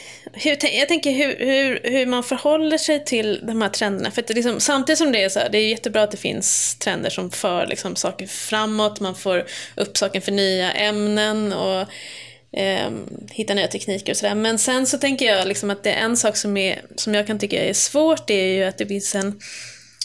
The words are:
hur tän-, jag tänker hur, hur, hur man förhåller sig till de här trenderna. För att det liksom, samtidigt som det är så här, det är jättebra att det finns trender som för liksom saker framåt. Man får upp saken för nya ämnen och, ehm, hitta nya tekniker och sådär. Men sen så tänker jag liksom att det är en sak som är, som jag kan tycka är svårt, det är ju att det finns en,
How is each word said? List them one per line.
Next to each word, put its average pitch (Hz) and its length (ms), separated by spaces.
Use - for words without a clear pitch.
hur 285 220
tän-, 285 240
jag 285 80
tänker 311 240
hur, 269 240
hur, 269 340
hur 262 140
man 247 180
förhåller 311 540
sig 302 280
till 214 420
de 226 140
här 202 80
trenderna. 202 420
För 240 100
att 233 60
det 220 60
liksom, 233 260
samtidigt 285 380
som 311 140
det 214 120
är 190 60
så 196 100
här, - 100
det 208 80
är 214 120
jättebra 220 340
att 214 80
det 202 60
finns - 580
trender - 340
som 185 220
för 180 360
liksom - 280
saker 190 320
framåt. 214 720
Man 185 160
får 180 300
upp - 220
saken 196 240
för 202 100
nya 190 400
ämnen 208 800
och, 190 340
ehm, 190 400
hitta 214 220
nya 196 140
tekniker 202 440
och 202 60
sådär. 202 180
Men 220 240
sen 262 280
så 269 100
tänker 269 280
jag 190 220
liksom 202 220
att 202 140
det 208 80
är 220 140
en 233 120
sak 214 200
som 202 200
är, 190 240
som - 200
jag 208 120
kan 214 120
tycka 208 260
är 196 80
svårt, 311 540
det 220 60
är 185 220
ju 190 80
att 190 140
det 214 100
finns 202 280
en, 202 240